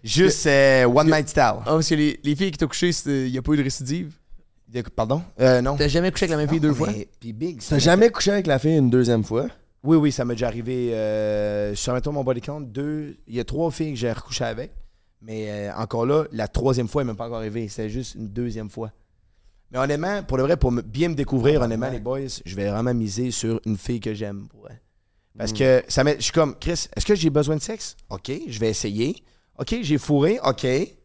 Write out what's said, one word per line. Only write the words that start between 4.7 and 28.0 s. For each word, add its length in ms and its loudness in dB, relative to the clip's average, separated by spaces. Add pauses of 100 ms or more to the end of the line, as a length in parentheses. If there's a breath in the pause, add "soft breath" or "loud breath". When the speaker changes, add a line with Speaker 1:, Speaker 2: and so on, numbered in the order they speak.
Speaker 1:
pardon ? 400 -2 (180)
Euh, 220 6
non. 160 0
Speaker 2:
T'as 100 2
jamais 240 2
couché 140 -2
avec 60 0
la 60 2
même 120 0
fille 100 2
Speaker 1:
Non, 100 4
Speaker 2:
deux 40 2
fois ? 180 0
Speaker 1:
mais, 160 -8 (120)
puis 120 -12
Big, 280 -8
Speaker 3:
T'as 60 -14
Speaker 1:
ça 140 2
Speaker 3:
jamais 280 6
Speaker 1:
fait 40 4
Speaker 3:
couché 200 0
avec 160 0
la 120 4
fille 180 4
une 120 6
deuxième 340 4
fois ? 240 -2 (360)
Speaker 1:
Oui, 140 4
oui, 140 4
ça 140 -4
m'est 100 -2
déjà 120 -2
arrivé, 460 -4
euh, 840 -2
sur, 180 -4
mettons, 200 -2
mon 100 -4
body 180 -2
count, 200 -10
deux, 560 -8 (100)
il 80 -10
y 40 -2
a 40 -4
trois 260 -2
filles 240 -4
que 60 -8
j'ai 120 -2
recouché 340 -6
avec, 260 -8 (500)
mais, 280 -10
euh, 260 -8
encore 300 -2
là, 260 2
la 160 -4
troisième 400 0
fois, 140 -2
elle 60 -2
m'est 40 -4
même 60 -8
pas 100 -10
encore 120 -8
arrivée, 280 -6
c'est 220 -8
juste 260 -8
une 140 -10
deuxième 400 -6
fois. 220 -10 (800)
Mais 80 -6
honnêtement, 440 -2
pour 140 -2
le 60 2
vrai, 140 2
pour 140 2
me, 100 0
bien 280 -2
me 60 -2
découvrir, 460 2
Speaker 3:
Ah, 40 2
Speaker 1:
honnêtement, 220 -2
Speaker 3:
ouais. 60 -6
Speaker 1:
les 60 -6
boys, 200 -6 (260)
je 100 -10
vais 140 -2
vraiment 240 0
miser 380 -2
sur 340 -2
une 120 -2
fille 220 -6
que 140 -6
j'aime, 340 -10
pour 140 -20
vrai. 200 -20 (560)
Parce 140 -4
Speaker 3:
Hmm. 60 -6
Speaker 1:
que 300 4
ça 160 2
m'est, 140 4
je 60 -6
suis 80 0
comme, « 280 2
Chris, 360 -4
est-ce 100 -2
que 100 4
j'ai 140 2
besoin 280 2
de 40 -4
sexe ? 360 -10 (120)